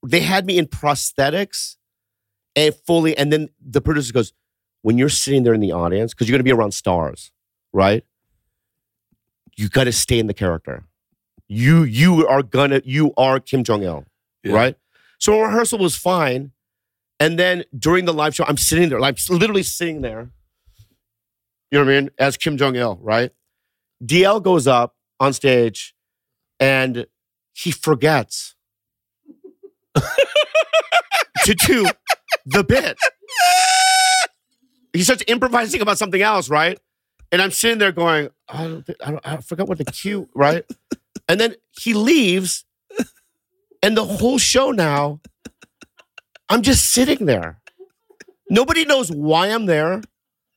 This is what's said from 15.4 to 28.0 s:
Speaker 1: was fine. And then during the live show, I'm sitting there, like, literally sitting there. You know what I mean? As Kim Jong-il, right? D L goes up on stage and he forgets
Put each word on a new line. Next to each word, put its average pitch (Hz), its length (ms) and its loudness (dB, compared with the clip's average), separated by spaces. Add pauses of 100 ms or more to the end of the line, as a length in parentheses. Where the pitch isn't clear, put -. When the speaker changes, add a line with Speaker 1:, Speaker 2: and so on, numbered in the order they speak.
Speaker 1:
was 180 180 0
fine. 143 560 -2 (640)
And 165 200 2
then 180 260 0 (120)
during 175 280 0
the 170 100 -2
live 151 200 -2
show, 139 120 -2
I'm 147 100 -2
sitting 165 340 2
there, 120 100 -2
like, 131 180 0 (100)
literally 190 360 0
sitting 160 380 -6
there. 117 280 -12 (1400)
You 143 100 2
know 139 40 4
what 135 80 2
I 139 100 4
mean? 139 160 -6
As 135 180 0
Kim 151 200 -4
Jong-il, 123 460 -2
right? 117 300 -2 (720)
D 156 200 2
L 202 160 4
goes 170 280 2
up 120 260 2 (240)
on 135 140 2
stage 120 600 0 (680)
and 131 460 0 (460)
he - 200 -6
forgets 147 840 0 (1400)